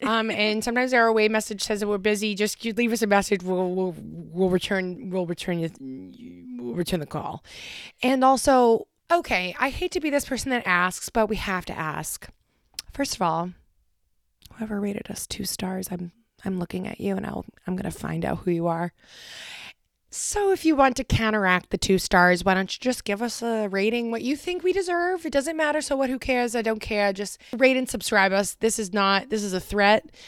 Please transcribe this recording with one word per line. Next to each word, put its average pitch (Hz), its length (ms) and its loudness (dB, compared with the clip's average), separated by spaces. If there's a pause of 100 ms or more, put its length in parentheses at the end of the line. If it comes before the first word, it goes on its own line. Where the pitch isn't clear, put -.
Um, 220 280 0
and 214 320 0
sometimes 247 300 0
our 233 140 6
away 220 220 6
message 220 340 -2
says 208 180 -2
that 208 60 -2
we're 208 100 0
busy. 208 360 0
Just 208 320 -2
you 226 80 -2
leave 233 200 2
us 226 80 -2
a 220 60 2
message. 202 360 2
We'll, 185 280 0
we'll, 185 280 -2
we'll 165 500 -2
return, 185 640 -2
we'll 185 140 -2
return 175 340 -4
you, 165 100 -2 (880)
we'll 240 180 -8
return 175 260 -2
the 143 40 -8
call. - 380 -8 (580)
And 254 220 2
also, 254 640 6 (240)
okay, 190 480 0
I 262 100 2
hate 359 220 -4
to 349 80 -2
be 302 100 -2
this 285 160 0
person 262 260 -4
that 226 140 -2
asks, 180 440 0
but 220 180 2
we 214 100 -2
have 185 280 -4
to - 120 -10
ask. - 500 -8 (640)
First - 240 -4
of - 60 -4
all, 170 300 0 (1040)
whoever 214 220 -6
rated 202 300 -4
us - 180 -10
two - 180 -8
stars, 185 460 -6
I'm, 180 200 -8 (320)
I'm 190 160 -4
looking 185 280 -6
at - 120 -10
you 196 160 -2
and 190 100 -4
I'll, - 200 -6 (220)
I'm 185 80 -2
gonna 180 160 -4
find 165 340 -6
out - 140 -2
who 180 120 -2
you 170 160 0
are. 170 260 -2 (1160)
So 392 440 0
if - 100 -2
you 320 140 4
want 269 180 6
to 269 80 -2
counteract 208 680 2
the 196 60 0
two 190 200 4
stars, 180 480 4
why 190 80 6
don't 190 200 -2
you - 60 -10
just 247 240 -2
give 202 180 -2
us 240 200 -4
a 226 260 0
rating, 220 440 0
what 233 100 -4
you 269 160 -2
think 359 260 -6
we 370 80 4
deserve? 349 540 0
It 294 80 -4
doesn't 294 240 0
matter. 302 240 2
So 277 160 -2
what? 269 120 2
Who 262 100 -4
cares? 247 360 0
I 233 60 0
don't 220 180 0
care. 202 320 0
Just 196 260 -6 (200)
rate 262 180 6
and 254 140 0
subscribe 196 420 2
us. 196 240 2
This 214 240 0
is 190 140 -6
not, 196 360 2
this 208 140 -2
is 202 80 -4
a 180 80 0
threat, 202 460 4 (220)